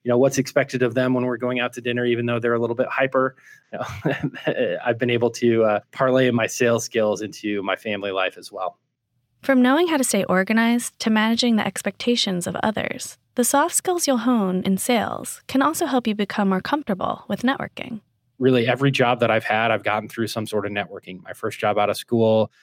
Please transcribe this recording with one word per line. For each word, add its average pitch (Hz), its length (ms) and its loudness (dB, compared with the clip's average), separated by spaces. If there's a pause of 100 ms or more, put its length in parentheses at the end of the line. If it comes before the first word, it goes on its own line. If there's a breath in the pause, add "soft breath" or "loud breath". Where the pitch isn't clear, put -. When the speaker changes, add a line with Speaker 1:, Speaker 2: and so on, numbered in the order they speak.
Speaker 1:
you 120 60 -6
know, 120 80 4
what's 135 200 4
expected 131 460 -2
of 117 120 -2
them 127 180 2
when 123 100 0
we're 123 140 -2
going 123 240 -4
out 123 120 -4
to 123 80 -10
dinner, 120 240 -2
even 120 200 0
though 120 120 0
they're 120 160 0
a 117 60 0
little 117 160 -2
bit 123 140 -2
hyper, 131 480 0 (340 loud breath)
you - 80 -10
know, - 1000 -4
<laughs> - 60 -8
I've 120 120 0
been 123 140 0
able 120 180 2
to, 117 340 2
uh, 107 160 2 (140)
parlay 131 380 2
my 117 160 0
sales 117 360 0
skills 107 380 0
into 104 420 -6
my 95 140 -2
family 101 340 -6
life 92 260 -2
as 87 140 -18
well. 92 260 -8 (640)
Speaker 2:
From 262 180 4
knowing 277 260 4
how 320 100 0
to 262 60 2
stay 202 220 0
organized 226 760 0
to - 100 -2
managing 226 460 2
the 208 100 2
expectations 202 800 -2
of 180 120 -6
others, - 600 -4 (160)
the 247 100 0
soft 294 300 2
skills 349 320 0
you'll 269 120 2
hone 214 460 2
in 190 140 2
sales - 680 -2
can 269 160 2
also 320 240 0
help 254 180 0
you 220 80 0
become 208 360 0
more 185 120 2
comfortable - 640 -4
with 208 140 -4
networking. - 600 -4 (360)
Speaker 1:
Really, 127 300 4
every 131 240 2
job 127 300 2
that 113 100 4
I've 110 140 2
had, 110 260 2
I've 107 120 0
gotten 107 260 -2
through 113 180 -4
some 110 180 -6
sort 104 220 -4
of 101 40 -4
networking. 95 520 -8
My 92 100 -14
first 107 240 -8
job 104 220 0
out 101 100 2
of 104 80 -2
school, 110 540 2 (120 soft breath)